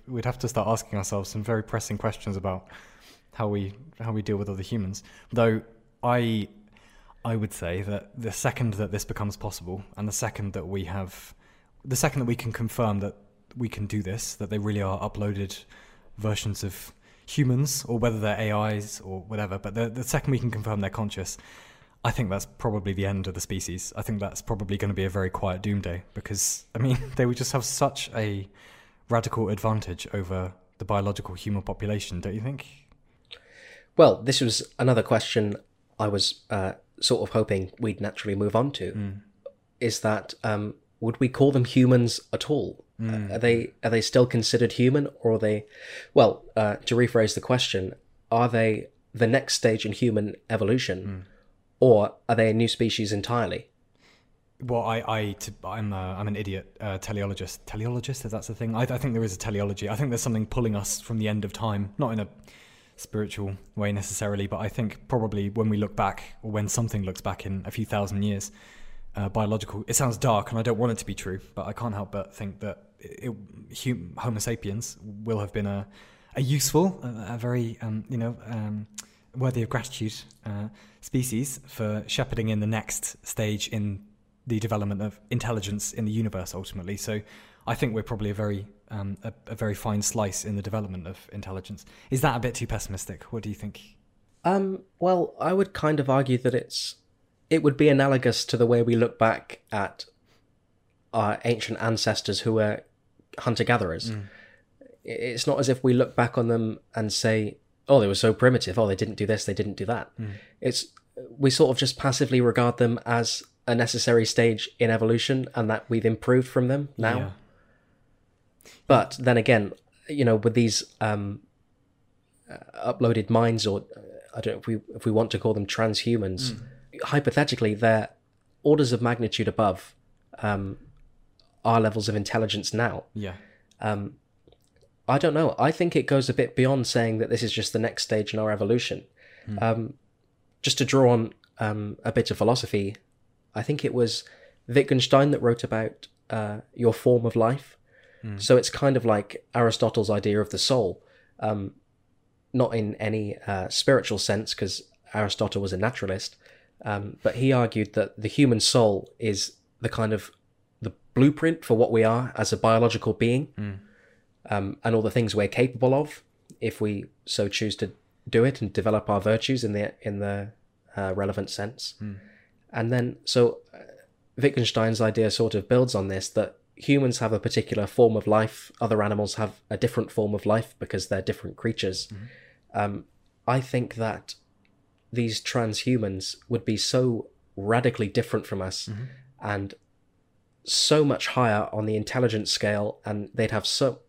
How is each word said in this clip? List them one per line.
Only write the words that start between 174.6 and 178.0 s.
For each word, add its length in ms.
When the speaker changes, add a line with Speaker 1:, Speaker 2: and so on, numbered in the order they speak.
Speaker 2:
idea 300
sort 240
of 140
builds 260
on 140
this, 200
that 280
humans 440
have 140
a 60
particular 480
form 300